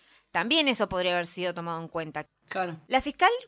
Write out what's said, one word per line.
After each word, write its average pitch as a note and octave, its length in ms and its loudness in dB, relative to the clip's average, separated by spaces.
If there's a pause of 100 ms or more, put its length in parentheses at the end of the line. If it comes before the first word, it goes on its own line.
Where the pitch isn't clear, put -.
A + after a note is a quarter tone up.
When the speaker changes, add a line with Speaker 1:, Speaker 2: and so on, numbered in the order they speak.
(320)
Speaker 1:
también A#3 360 2
eso A3+ 220 2
podría F3+ 240 0
haber F3 140 0
sido F3+ 260 -4
tomado E3+ 260 -6
en E3 80 -8
cuenta. D#3 380 -6 (240)
Speaker 2:
Claro. F3+ 260 -4 (120)
Speaker 1:
La C4 140 2
fiscal D4 280 2 (180)